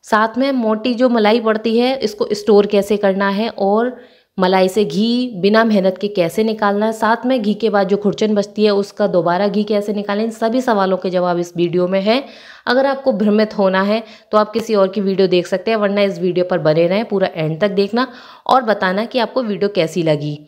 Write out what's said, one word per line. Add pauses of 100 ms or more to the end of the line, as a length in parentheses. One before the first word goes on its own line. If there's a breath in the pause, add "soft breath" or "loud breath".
साथ
में
मोटी
जो
मलाई
पड़ती
है
इसको
स्टोर
कैसे
करना
है
और (480 loud breath)
मलाई
से
घी
बिना
मेहनत
के
कैसे
निकालना
है,
साथ
में
घी
के
बाद
जो
खुरचन
बचती
है
उसका
दोबारा
घी
कैसे
निकालें,
इन
सभी
सवालों
के
जवाब
इस
वीडियो
में
है। (440 loud breath)
अगर
आपको
भ्रमित
होना
है (300 loud breath)
तो
आप
किसी
और
की
वीडियो
देख
सकते
हैं,
वरना
इस
वीडियो
पर
बने
रहें,
पूरा
एंड
तक
देखना (400 loud breath)
और
बताना
कि
आपको
वीडियो
कैसी
लगी।